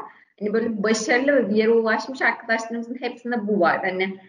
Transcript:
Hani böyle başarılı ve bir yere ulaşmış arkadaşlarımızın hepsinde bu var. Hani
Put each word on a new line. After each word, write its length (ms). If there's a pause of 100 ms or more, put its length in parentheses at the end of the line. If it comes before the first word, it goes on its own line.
(400)
Hani 140
böyle 300
başarılı 520
ve 140
bir 60
yere 140
ulaşmış 520
arkadaşlarımızın 800
hepsinde 460
bu 120
var. 240
Hani 460